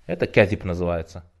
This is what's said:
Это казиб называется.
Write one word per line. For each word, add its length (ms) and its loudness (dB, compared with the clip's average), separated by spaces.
Это 200 -2
казиб 380 4
называется. 680 -4